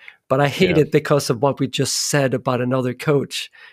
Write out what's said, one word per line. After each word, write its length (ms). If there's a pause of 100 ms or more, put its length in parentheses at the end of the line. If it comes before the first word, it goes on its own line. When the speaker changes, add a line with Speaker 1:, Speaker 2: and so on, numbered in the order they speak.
(300)
Speaker 1:
But 120
I 60
hate 300
Speaker 2:
Yeah. 60
Speaker 1:
it 80
because 380
of 120
what 180
we 80
just 420
said 240
about 280
another 320
coach, 560 (220)